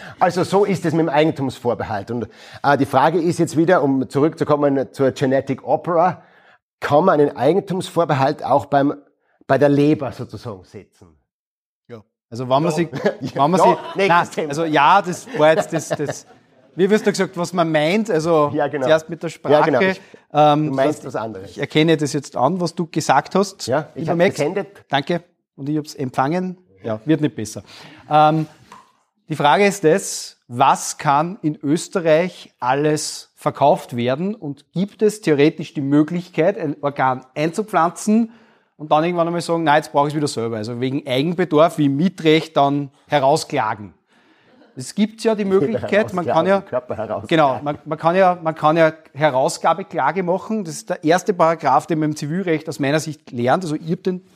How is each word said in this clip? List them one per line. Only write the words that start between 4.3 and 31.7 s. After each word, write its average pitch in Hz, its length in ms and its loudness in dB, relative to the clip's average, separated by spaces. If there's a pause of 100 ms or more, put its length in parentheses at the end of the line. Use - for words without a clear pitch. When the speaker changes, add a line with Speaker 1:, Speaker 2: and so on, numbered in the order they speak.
Speaker 1:
zur 135 200 0
Genetic 135 540 -2
Opera, 165 560 0 (580)
kann 151 240 2
man 170 160 4
einen 147 160 2
Eigentumsvorbehalt 156 1080 0
auch 139 220 2
beim, 143 280 2 (520)
bei 127 120 2
der 143 100 4
Leber 143 440 2
sozusagen 110 520 -14
setzen? 92 440 -20 (800)
Speaker 2:
Ja. 113 140 -20 (280)
Also 120 140 -8
wenn 131 180 2
man - 20 0
Speaker 1:
Ja. 170 60 0
Speaker 2:
sich, 160 220 -2
Speaker 1:
<laughs> - 420 -4
Speaker 2:
wenn 143 160 2
man 160 100 2
Speaker 1:
Ja, 170 60 6
Speaker 2:
sich, 170 100 6 (200)
Speaker 1:
nächstes 196 120 2
Speaker 2:
nein, 170 260 4
Speaker 1:
Thema. 170 140 -6
Speaker 2:
also 147 160 -4
ja, 156 380 4
das 175 240 -8 (120)
war 151 160 6
jetzt - 180 -4
das, 160 160 -4
das, - 380 -6 (500)
wie 180 120 2
wirst 208 180 2
du 208 40 0
gesagt, 185 260 -2
was 170 160 -6
man 170 180 0
meint, 170 400 0
also 156 440 2
Speaker 1:
Ja, 147 140 0
genau. 131 180 -4
Speaker 2:
zuerst 160 240 2
mit 165 120 -12
der 165 80 -6 (180)
Speaker 1:
Ja, 147 140 6
genau. 147 180 2
Speaker 2:
Sprache. 190 200 0 (320)
Ähm, 151 360 4
Speaker 1:
Du 139 60 -6
meinst 147 260 0
Speaker 2:
das - 40 -18
heißt, - 20 -
Speaker 1:
was 139 100 -8
anderes. 104 340 -10
Speaker 2:
ich - 80 -20
erkenne 156 380 2
das 147 160 -2
jetzt - 240 -6
an, 151 240 0
was 170 140 -4
du 175 120 -4
gesagt 147 480 0
hast, 202 320 -2
Speaker 1:
Ja, 139 280 -2
ich - 80 -10
Speaker 2:
lieber 156 100 -2
Speaker 1:
hab's 170 60 -2
Speaker 2:
Max. 190 180 2
Speaker 1:
gesendet. 185 520 -6
Speaker 2:
Danke. 165 340 -2 (340)
Und 139 120 -12
ich 151 80 -2
hab's 151 180 -8
empfangen. 165 640 -4 (240)
Ja, 110 220 -6
wird 151 160 2
nicht 143 160 -2
besser. 107 260 -10 (480)
Ähm, 151 360 4 (840)
die 151 80 -6
Frage 156 300 4
ist 196 180 -2
das, - 540 0 (100)
was 135 500 0
kann 160 440 0
in 151 200 -2
Österreich 165 960 0